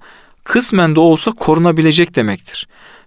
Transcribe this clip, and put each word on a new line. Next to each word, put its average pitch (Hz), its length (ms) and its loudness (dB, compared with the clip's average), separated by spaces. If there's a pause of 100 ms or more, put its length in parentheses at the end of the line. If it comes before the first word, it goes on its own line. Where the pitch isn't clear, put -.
(440)
kısmen 185 520 0
de 160 40 4
olsa 165 320 2
korunabilecek 160 840 0
demektir. - 520 -6 (400)